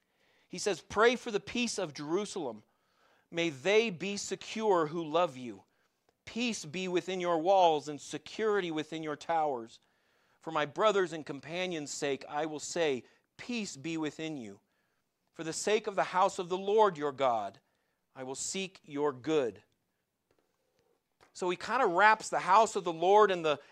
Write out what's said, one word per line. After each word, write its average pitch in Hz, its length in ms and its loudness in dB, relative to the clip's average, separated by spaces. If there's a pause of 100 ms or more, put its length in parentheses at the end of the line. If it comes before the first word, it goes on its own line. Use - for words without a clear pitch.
(480)
He 180 100 -10
says, 190 220 -2
"Pray 233 360 4
for - 160 -8
the 202 80 -2
peace - 360 -4
of 170 160 -4
Jerusalem. 151 680 -6 (680)
May 170 180 -2
they 202 400 2
be 190 260 -6
secure 196 680 0
who 165 180 -6
love 156 320 0
you. 113 280 -12 (600)
Peace 233 400 -4
be 180 220 -8
within 180 340 -2
your 175 180 0
walls 165 500 4
and 147 120 -10
security 196 680 -2
within 156 320 -6
your 151 140 -6
towers. 147 640 -2 (600)
For 165 120 -10
my 151 140 0
brothers 185 460 2
and 156 140 -8
companions' 156 640 -6
sake, 139 380 -4
I 147 180 -4
will 151 140 -8
say, 147 420 0 (340)
'Peace 226 400 -6
be 160 200 -6
within 156 400 -6
you.' 104 240 -12 (720)
For 165 100 -10
the 160 100 -6
sake 214 360 0
of 196 80 -6
the 165 80 2
house 185 340 2
of 180 100 -6
the 180 80 -2
Lord 202 400 4
your 143 160 -4
God, 117 460 -2 (560)
I 131 80 -14
will 131 140 -10
seek 190 480 -8
your 147 280 -2
good." 127 480 -2 (1700)
So 185 160 -6
he 175 80 0
kinda 233 300 0
wraps 202 420 6
the 151 120 -2
house 196 340 6
of 196 80 -4
the 175 100 -2
Lord 190 380 6
and 175 140 -2
the, 151 160 2 (120)